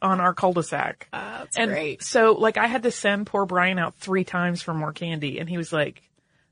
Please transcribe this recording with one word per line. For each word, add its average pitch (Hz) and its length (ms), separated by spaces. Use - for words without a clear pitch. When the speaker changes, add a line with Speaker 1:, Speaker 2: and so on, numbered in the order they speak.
Speaker 1:
on 190 200
our 180 120
cul-de-sac. 170 800
Speaker 2:
Uh, - 260
that's - 200
Speaker 1:
And 226 140
Speaker 2:
great. 151 320
Speaker 1:
so, 220 300
like, 220 220
I 214 120
had 233 160
to 240 80
send 202 340
poor 202 180
Brian 180 360
out - 160
three 190 260
times 175 400
for 170 100
more 156 200
candy. 151 480
And 165 80
he 175 80
was 165 160
like, 147 300